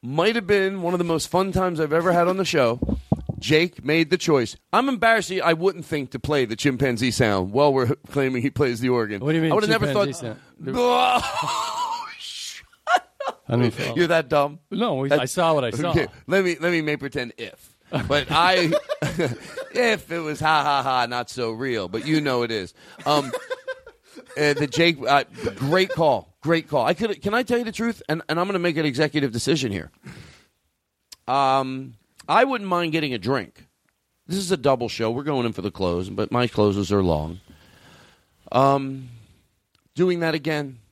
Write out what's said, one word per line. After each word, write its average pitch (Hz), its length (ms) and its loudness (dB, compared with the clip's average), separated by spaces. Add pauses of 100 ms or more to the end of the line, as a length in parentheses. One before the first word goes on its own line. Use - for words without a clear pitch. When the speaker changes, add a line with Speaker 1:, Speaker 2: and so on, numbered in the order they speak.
Speaker 1:
Might 160 340 2
have 208 100 -2
been 196 360 0
one 170 120 0
of 180 40 0
the 175 60 0
most 165 240 -2
fun 190 220 0
times 180 300 0
I've 151 120 0
ever 170 200 2
had 175 160 4
on 185 80 0
the 190 80 0
show. 127 340 2 (600)
Jake 156 460 0
made 156 260 2
the 180 80 2
choice. 135 380 2 (160)
I'm 240 160 4
embarrassed 226 440 2
I 170 220 2
wouldn't 185 320 -2
think 147 240 -4
to 131 80 -8
play 143 260 0
the 110 120 -4
chimpanzee 127 560 0
sound 101 400 2
while 143 200 4
we're 127 220 2 (160)
claiming 131 320 0
he 135 80 0
plays 123 300 0
the 127 100 0
organ. 107 340 0
Speaker 2:
What 147 80 0
do 160 40 2
you 160 60 2
mean, 160 100 2
Speaker 1:
I - 20 4
would 214 100 4
have 208 60 0
never 220 160 2
Speaker 2:
chimpanzee 139 260 0
Speaker 1:
thought. 113 240 -10 (300)
Speaker 2:
sound? 202 100 -6
Speaker 1:
<laughs> - 0 -
Oh, 453 1300 -2 (100)
shut - 460 -14 (320)
up. - 520 -6
Speaker 2:
I 117 80 0
don't 123 140 4
follow. 120 260 -6
Speaker 1:
You're 170 120 2
that 160 200 2
dumb? 147 300 0 (120)
Speaker 2:
No, 196 260 -2
we, 135 120 -2
Speaker 1:
That's 147 140 4
Speaker 2:
I - 40 0
saw 165 280 2
what 143 100 2
I 117 60 -2
saw. 151 200 -2
Speaker 1:
Okay, 160 160 2 (200)
let 190 180 2
me, 170 160 0
let 170 120 0
me 165 100 2
make 151 180 -2
pretend 127 380 -8
if. - 360 -14 (340)
But 143 220 0
I, 175 420 4 (160)
<laughs> - 140 -6 (680)
if 226 400 0
it 170 60 -6
was 156 220 -6
ha, 156 220 2
ha, 143 200 2
ha, 127 240 0
not 123 240 -6
so 120 220 -4
real, 113 360 -4
but 113 180 -6
you 156 140 2
know 131 220 0
it 117 80 -2
is. 101 240 -6 (320)
Um, 143 200 2
<laughs> - 1120 -12
uh, 147 180 2
the 147 160 0
Jake, 165 360 2
uh, 135 180 4 (300)
great 160 360 2
call, 147 520 0
great 165 260 0
call. 135 160 0
I 151 100 2
could, 214 280 -4
can 202 120 -2
I 247 100 0
tell 240 120 0
you 240 80 -2
the 220 80 -8
truth? 226 360 -4
And, 160 200 -2
and 160 120 0
I'm 180 60 0
gonna 196 120 -2
make 170 180 0
an 160 80 0
executive 143 480 0
decision 131 400 0
here. 92 180 -6 (1400)
Um, 131 680 0 (340)
I 208 160 6
wouldn't 208 240 -4
mind 175 240 0
getting 151 220 -2
a 113 40 -4
drink. 110 480 -4 (600)
This 175 100 -4
is 190 160 -2
a 170 60 0
double 120 320 0
show. 113 200 -2
We're 127 120 -4
going 139 240 -2
in 113 80 -2
for 92 80 -8
the 98 80 -2
close, 92 400 -2
but 101 200 -4
my 123 160 2
closes 101 460 2
are 101 100 4
long. 82 380 0 (1120)
Um, 135 560 2 (840)
doing 180 260 2
that 165 140 2
again 147 440 -4 (140)